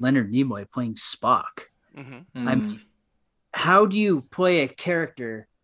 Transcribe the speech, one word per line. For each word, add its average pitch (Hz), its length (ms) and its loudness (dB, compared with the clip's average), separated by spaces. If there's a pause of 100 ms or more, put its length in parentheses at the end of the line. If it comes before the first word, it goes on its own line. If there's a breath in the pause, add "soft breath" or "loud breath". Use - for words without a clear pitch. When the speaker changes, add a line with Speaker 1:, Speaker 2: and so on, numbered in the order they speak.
Speaker 1:
Leonard 123 320 2
Nimoy 117 380 -2
playing 117 240 -6
Spock. - 760 -2 (280)
Speaker 2:
Mm-hmm. 135 520 -8
Speaker 1:
I 131 60 2
mean, 214 180 0
Speaker 3:
Mm. 220 80 -16 (720)
Speaker 1:
how 185 340 4
do 196 120 -2
you 190 240 2
play 180 400 2
a 135 60 -2
character 127 800 -6 (180)